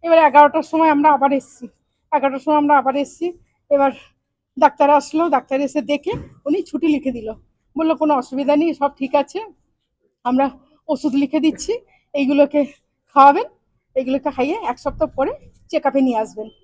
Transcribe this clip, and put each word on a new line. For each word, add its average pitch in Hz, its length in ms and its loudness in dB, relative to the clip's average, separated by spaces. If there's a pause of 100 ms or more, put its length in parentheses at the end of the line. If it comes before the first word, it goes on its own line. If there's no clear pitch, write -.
এবার 330 160 4
এগারোটার 294 440 6
সময় 320 260 0
আমরা 294 240 2
আবার 277 200 2
এসছি, 262 340 -6 (460)
এগারোটার 277 260 0
সময় 302 180 0
আমরা 294 220 4
আবার 262 180 -2
এসছি। 320 360 -6 (380)
এবার 277 200 2 (680)
ডাক্তার 285 320 2
আসলো, 302 380 0
ডাক্তার 269 320 -2
এসে 285 220 -4
দেখে 285 280 -6 (360)
উনি 339 160 -2
ছুটি 302 260 -6
লিখে 277 240 -2
দিল, 220 200 -12 (460)
বললো, 320 160 0
"কোনো 302 200 -2
অসুবিধা 269 420 -2
নেই, 320 180 0
সব 285 240 -4
ঠিক 262 160 -8
আছে, 320 300 -2 (800)
আমরা 254 260 0 (380)
ওষুধ 294 260 -4
লিখে 277 260 -2
দিচ্ছি, 349 380 -4 (340)
এইগুলোকে 285 520 0 (500)
খাওয়াবেন, 285 300 6 (500)
এইগুলোকে 262 360 -4
খাইয়ে 277 240 -4
এক 330 240 -8
সপ্তাহ 294 380 -6
পরে 294 160 -2 (360)
চেক 302 180 -4
আপে 269 140 0
নিয়ে 254 180 0
আসবেন।" 214 300 -8 (160)